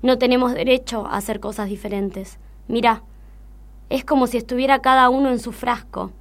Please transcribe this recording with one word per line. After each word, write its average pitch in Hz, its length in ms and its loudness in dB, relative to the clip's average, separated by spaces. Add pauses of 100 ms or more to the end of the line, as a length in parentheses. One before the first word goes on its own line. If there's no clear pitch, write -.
No 254 160 2
tenemos 254 360 2
derecho 254 540 0
a - 100 -4
hacer 214 220 -6
cosas 208 300 -6
diferentes. 196 680 -8 (300)
Mirá, 233 360 0 (880)
es 262 140 -4
como 262 240 2
si 247 100 -4
estuviera 254 420 0
cada 262 300 6
uno 269 200 2
en 247 100 0
su 240 120 -10
frasco. 240 680 -6